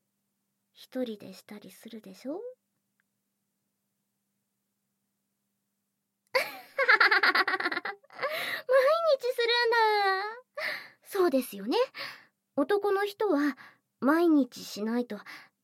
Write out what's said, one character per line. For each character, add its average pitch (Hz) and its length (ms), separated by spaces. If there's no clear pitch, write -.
一 - 300
人 226 140
で 190 160
し - 100
た 208 160
り 190 120
す - 180
る 220 120
で 190 140
し 247 140
ょ？ 359 120
<laughs> - 0
毎 539 80
日 494 140
す 466 80
る 466 60
ん - 40
だ。 480 60
そ 381 220
う 339 40
で 262 120
す 202 160
よ 196 80
ね。 262 120
男 403 360
の 392 140
人 403 240
は、 285 280
毎 320 280
日 262 360
し 202 200
な 233 160
い 240 80
と、 208 120